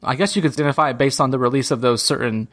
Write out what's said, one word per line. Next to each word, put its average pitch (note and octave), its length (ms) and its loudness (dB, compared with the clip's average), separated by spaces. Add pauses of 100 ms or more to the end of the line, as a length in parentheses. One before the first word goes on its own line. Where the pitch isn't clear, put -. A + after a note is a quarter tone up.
I C3 120 -2
guess G3 200 0
you G3+ 60 0
could D3+ 120 2
identify D3 380 0
it A#2+ 80 -6
based C#3 220 2
on C3+ 100 2
the C3 80 0
release B2+ 320 0
of B2 120 0
those A#2+ 200 2
certain A2+ 500 -2